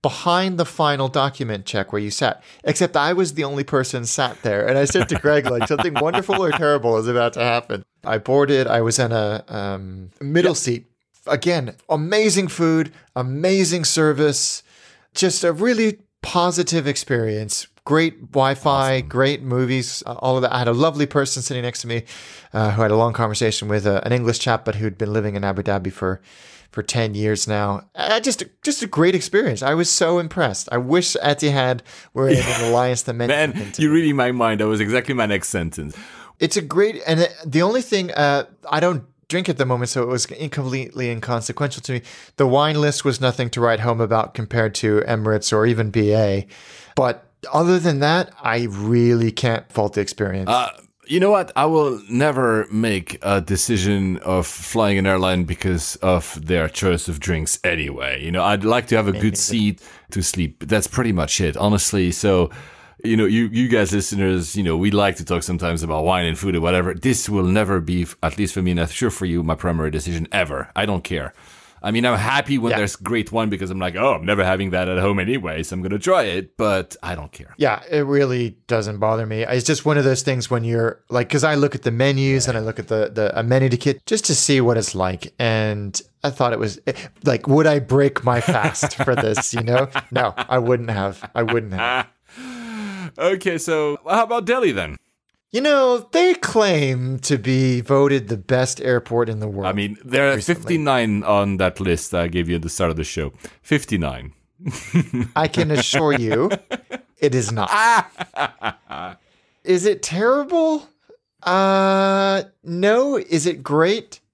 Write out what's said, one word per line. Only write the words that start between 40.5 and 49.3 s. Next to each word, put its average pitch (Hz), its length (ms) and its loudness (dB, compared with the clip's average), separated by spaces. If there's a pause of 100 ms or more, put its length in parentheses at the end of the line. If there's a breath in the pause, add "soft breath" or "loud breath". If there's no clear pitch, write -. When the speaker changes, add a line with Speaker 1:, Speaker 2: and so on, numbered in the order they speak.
Speaker 1:
inconsequential 120 720 -4
to 135 100 -6
me. 120 100 -4 (340 loud breath)
The 139 100 4
wine 147 340 2
list 147 240 0
was 131 160 0
nothing 123 300 0
to 120 100 -4
write 117 200 2
home 117 200 0
about 113 340 0
compared 110 420 -2
to 107 300 2
Emirates 110 460 0
or 110 140 4
even 113 240 0
B 104 240 2
A. 101 320 2 (500 loud breath)
But 123 280 0 (280)
other 175 260 4
than 160 220 0
that, 165 320 2 (100)
I 120 280 0
really 117 600 4